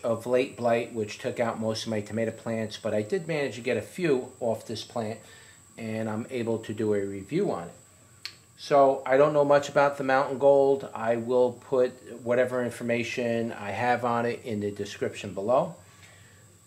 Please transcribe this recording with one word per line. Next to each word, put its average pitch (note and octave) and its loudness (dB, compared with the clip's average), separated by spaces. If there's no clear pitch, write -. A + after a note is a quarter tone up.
of A2+ -2
late B2+ 2
blight, A#2+ 0
which G#2+ -6
took A#2 -6
out A2+ -2
most A2 -4
of A#2 -6
my G#2+ -2
tomato A2 -4
plants, A2+ -6
but G#2+ -6
I G#2+ 0
did D#3+ -4
manage C#3+ -2
to A#2+ -12
get A#2+ -2
a G#2+ -2
few C#3 -2
off A2+ -4
this A2 -8
plant, A2+ -8
and A2 -6
I'm G#2+ -6
able A2+ -2
to A2 -8
do G#2+ 0
a G2+ 0
review G#2+ -4
on E2+ -8
it. - -20
So, C#3 4
I C3 4
don't D3 6
know D3 4
much C#3+ 4
about C#3+ 2
the C#3 -4
Mountain C3 2
Gold. C#3 6
I A2+ 0
will B2 2
put B2+ 0
whatever B2 2
information A#2 -2
I G2+ -8
have A#2+ 0
on A#2+ 0
it A#2+ -4
in A2 -4
the G2+ -2
description G2+ -8
below. B2 0